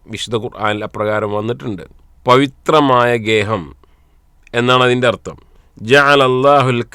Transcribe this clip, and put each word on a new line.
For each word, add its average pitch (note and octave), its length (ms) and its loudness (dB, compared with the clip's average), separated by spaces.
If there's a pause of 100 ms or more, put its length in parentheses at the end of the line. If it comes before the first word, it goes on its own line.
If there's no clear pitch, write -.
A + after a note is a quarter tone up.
വിശുദ്ധ G#2+ 300 -8
ഖുർആനിൽ G#2 460 -6
അപ്രകാരം G#2+ 480 -4
വന്നിട്ടുണ്ട്. G#2+ 500 -8 (460)
പവിത്രമായ C3 880 2
ഗേഹം G#2 580 -4 (800)
എന്നാണ് B2 300 2
അതിൻ്റെ B2 240 2
അർത്ഥം. F#2+ 300 -4 (440)
ജഅലല്ലാഹുൽ C3 1120 2